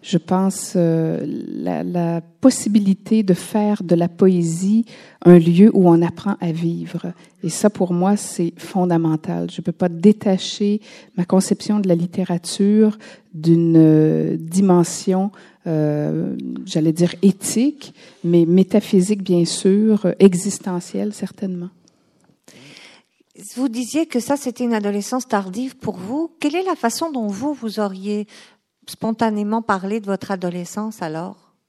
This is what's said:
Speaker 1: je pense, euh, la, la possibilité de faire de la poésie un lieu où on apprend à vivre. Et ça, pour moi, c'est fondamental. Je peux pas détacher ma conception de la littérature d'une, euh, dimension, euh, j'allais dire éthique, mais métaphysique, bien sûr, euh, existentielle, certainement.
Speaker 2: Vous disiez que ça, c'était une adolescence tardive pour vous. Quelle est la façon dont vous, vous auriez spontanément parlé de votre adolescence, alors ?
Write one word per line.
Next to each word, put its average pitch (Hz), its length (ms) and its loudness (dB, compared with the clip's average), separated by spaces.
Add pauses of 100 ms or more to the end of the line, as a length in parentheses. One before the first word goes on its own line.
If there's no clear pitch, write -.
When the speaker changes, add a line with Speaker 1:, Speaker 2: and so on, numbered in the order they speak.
Speaker 1:
je - 160 -2
pense, 190 580 -2
euh, 165 500 0
la, - 560 -6
la 170 380 -4
possibilité 208 1000 -2
de 190 120 2
faire 208 480 -4
de 175 120 0
la 170 140 0
poésie 185 760 2 (400)
un 175 140 12
lieu 175 360 6
où 185 140 6
on 170 140 6
apprend 175 380 -4
à 170 120 -4
vivre. 170 600 -6 (300)
Et 180 60 -4
ça, 208 220 0
pour 180 220 -2
moi, 185 240 0
c'est 170 400 -6
fondamental. 170 960 -2
Je - 120 -12
peux 175 100 -6
pas 180 160 -2
détacher 202 920 0 (360)
ma 180 80 -2
conception 202 560 0
de 190 80 -2
la 175 60 4
littérature 196 1040 0 (360)
d'une, 165 420 4
euh, 156 600 4
dimension, 185 920 2 (340)
euh, 151 680 -2 (300)
j'allais 160 260 0
dire 170 300 0
éthique, 233 720 0 (280)
mais 170 220 4
métaphysique, 190 800 2
bien 175 200 2
sûr, 208 640 2
euh, 170 120 0
existentielle, 196 960 0
certainement. 185 560 -10 (1900)
Speaker 2:
Vous 254 120 -2
disiez 254 380 -4
que 247 140 -2
ça, 277 160 -2
c'était 254 260 -6
une 233 120 0
adolescence 208 520 -4
tardive 202 500 -6
pour 233 200 -8
vous. 262 420 -6
Quelle 294 160 -4
est 370 80 -2
la 370 140 -4
façon 320 340 -4
dont 240 160 -4
vous, 226 280 -4
vous 220 260 -8
auriez 202 460 -6 (600)
spontanément 220 760 -4
parlé 202 380 -4
de 202 60 -12
votre 196 240 -6
adolescence, 185 680 -8
alors ? 165 540 -10 (140)